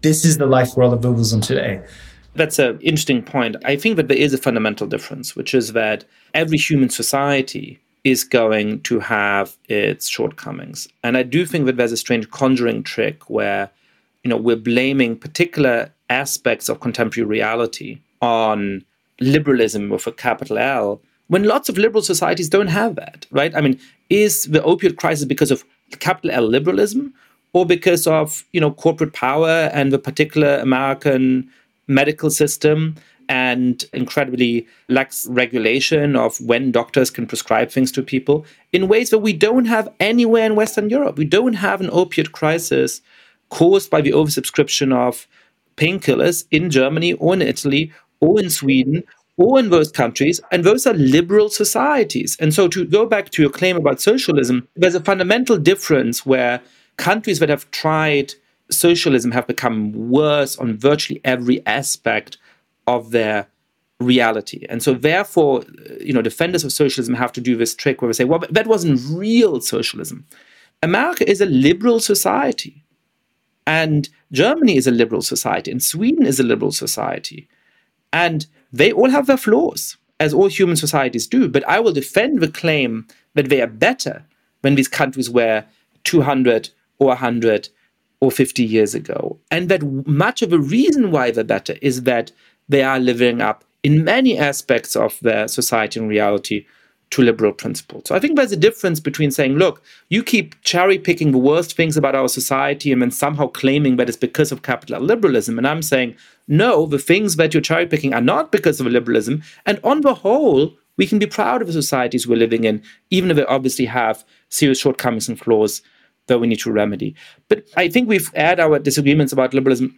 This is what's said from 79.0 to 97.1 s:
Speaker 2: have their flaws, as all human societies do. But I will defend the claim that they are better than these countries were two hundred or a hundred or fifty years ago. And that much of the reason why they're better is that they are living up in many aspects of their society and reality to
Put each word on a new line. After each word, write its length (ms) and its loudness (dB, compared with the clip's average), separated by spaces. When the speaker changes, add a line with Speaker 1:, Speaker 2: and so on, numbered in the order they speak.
Speaker 2:
have 160 2
their 100 4
flaws, 600 -2
as 140 0
all 140 4
human 280 2
societies 520 -2
do. 200 2
But 200 0
I 120 2
will 140 2
defend 460 0
the 80 2
claim 600 -2
that 140 0
they 120 4
are 60 0
better 560 -2
than 100 4
these 140 2
countries 420 -2
were 360 0
two 180 2
hundred 480 2
or 140 4
a 40 0
hundred 540 -2
or 120 2
fifty 320 0
years 320 2
ago. 420 -8
And 180 -2
that 140 2
much 340 0
of 80 -2
the 100 4
reason 520 2
why 180 2
they're 140 -2
better 380 -4
is 220 -2
that 280 0
they 160 4
are 160 0
living 420 2
up 220 -4
in 200 4
many 340 2
aspects 580 -2
of 260 -2
their 260 0
society 520 -2
and 100 -4
reality 560 -2
to 140 2